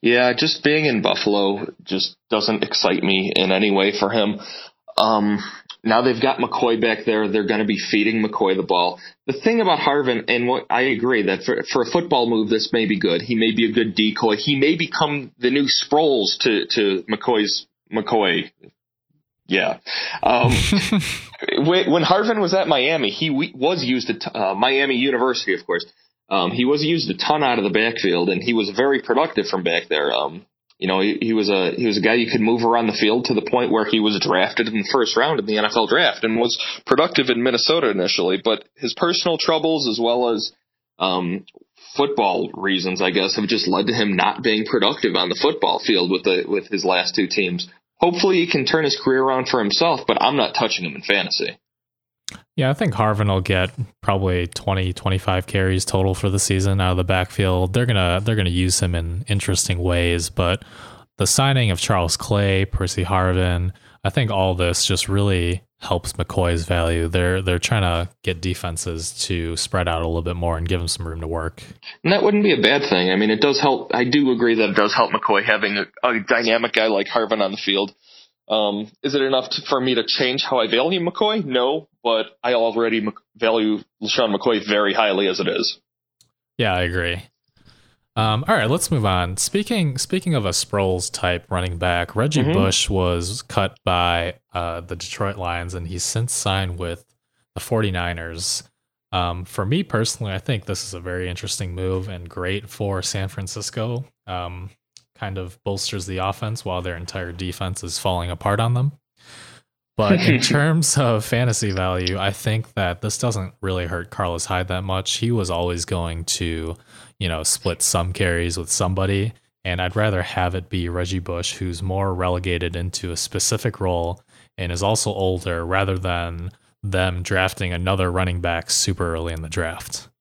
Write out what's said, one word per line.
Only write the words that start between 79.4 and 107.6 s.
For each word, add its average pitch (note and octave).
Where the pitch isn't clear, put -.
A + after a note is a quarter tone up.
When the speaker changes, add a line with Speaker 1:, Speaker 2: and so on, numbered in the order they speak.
Speaker 1:
to, -
for C#3
me B2+
to A2+
change C3
how -
I A2
value D#3+
McCoy? G#3
No, C3+
but A2+
I B2
already A2+
m-, G#2
value A2
LeSean G#2+
McCoy G#2
very G#2
highly G2
as F#2
it E2+
is. -
Speaker 2:
Yeah, G#2+
I F2+
agree. F2
Um, A2
all A3
right, A2+
let's D#3
move B2+
on. F2+
Speaking, G3
speaking F#3
of A#2+
a F2+
Sproles F#2
type F2+
running F2+
back, F2
Reggie C#3+
Speaker 1:
Mm-hmm. D3
Speaker 2:
Bush F#2+
was F2+
cut -
by, F2
uh, E2+
the F2
Detroit G2
Lions, F2
and E2+
he's F2
since A#2
signed F#2+
with E2+
the -
forty-niners. F2
Um, F2
for G2
me D#3
personally, A2
I F#2+
think G#2+
this -
is -
a F2+
very F2+
interesting F2+
move F#2
and F2
great F#2+
for G2
San G2
Francisco. A2
Um, F2+
kind F#2+
of F2+
bolsters G2
the F#2
offense G2
while F2+
their F2
entire F2
defense F2+